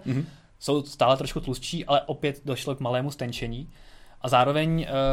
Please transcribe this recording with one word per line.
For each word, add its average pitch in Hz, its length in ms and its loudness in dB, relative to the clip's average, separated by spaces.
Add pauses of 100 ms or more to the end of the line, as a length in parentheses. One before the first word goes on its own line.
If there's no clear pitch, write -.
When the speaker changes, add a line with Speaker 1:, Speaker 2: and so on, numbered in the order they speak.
Speaker 1:
Mhm. 135 200 -2 (340)
Speaker 2:
jsou 143 240 0
stále 131 340 4
trošku 143 220 -6
tlustší, - 460 -6
ale 143 200 4
opět 143 400 -4
došlo 135 300 -4
k - 40 -16
malému 131 320 -2
stenčení. 120 580 -8 (520)
A 127 80 -4
zároveň, 151 520 4
eh, 90 100 -6 (220)